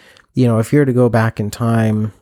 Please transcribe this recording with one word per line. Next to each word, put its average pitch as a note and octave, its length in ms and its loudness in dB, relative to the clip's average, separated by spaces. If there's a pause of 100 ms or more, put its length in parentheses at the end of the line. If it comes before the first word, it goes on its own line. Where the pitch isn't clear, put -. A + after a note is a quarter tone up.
(340)
You B2+ 120 2
know, A2+ 120 2
if A2 140 -4
you D3 60 4
were C#3+ 80 4
to B2+ 60 0
go B2 160 2
back A2+ 320 -2
in G#2+ 100 -4
time A2 720 -2